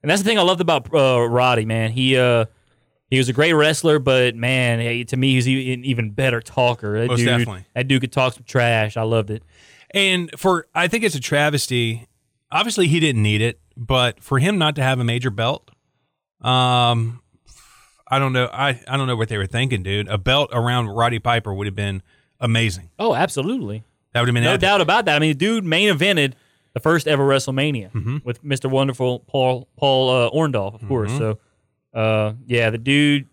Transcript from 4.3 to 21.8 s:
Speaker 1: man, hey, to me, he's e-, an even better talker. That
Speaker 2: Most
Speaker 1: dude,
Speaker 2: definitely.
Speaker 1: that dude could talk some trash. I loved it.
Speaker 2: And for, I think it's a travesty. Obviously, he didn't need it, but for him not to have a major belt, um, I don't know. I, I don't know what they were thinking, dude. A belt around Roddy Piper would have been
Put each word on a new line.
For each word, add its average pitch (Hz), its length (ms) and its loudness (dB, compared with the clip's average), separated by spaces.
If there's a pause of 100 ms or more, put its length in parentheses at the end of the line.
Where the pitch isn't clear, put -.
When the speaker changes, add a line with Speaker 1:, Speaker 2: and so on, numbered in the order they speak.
Speaker 1:
man, 120 440 0
hey, 117 240 -4
to 127 140 -6
me, 131 160 2
he's 127 140 2
e-, 131 260 0
an 123 120 -8
even 117 260 -2
better 120 300 -2
talker. 113 600 -2
That 120 60 -2
Speaker 2:
Most 123 120 0
Speaker 1:
dude, 120 80 2
Speaker 2:
definitely. 113 380 -2 (100)
Speaker 1:
that 127 120 -4
dude 135 140 2
could 131 120 -6
talk 127 200 0
some - 100 -20
trash. 117 540 0
I 113 60 -2
loved 110 260 0
it. 107 140 -10 (480)
Speaker 2:
And 185 480 0
for, 180 340 0
I 175 140 0
think 220 160 -2
it's 170 120 -2
a 135 40 -6
travesty. 127 880 -2 (440)
Obviously, 190 360 0
he 160 120 4
didn't 139 220 2
need 104 200 2
it, 117 180 -4 (160)
but 123 480 -2
for 135 160 0
him 190 180 2
not 151 200 0
to 139 60 -2
have 131 160 0
a 123 40 -2
major 120 260 -2
belt, 113 400 -4 (720)
um, 120 800 0 (880)
I 135 100 2
don't 135 120 0
know. 127 200 0
I, 135 360 -2
I 131 100 -6
don't 131 100 -2
know 123 100 -2
what 110 120 -2
they 110 80 -4
were 95 100 -2
thinking, 120 360 -2
dude. 98 240 -4
A 101 100 -4
belt 131 360 0
around 120 340 -2
Roddy 117 320 -2
Piper 113 340 -2
would 101 140 -6
have 95 80 -8
been 101 260 -6 (380)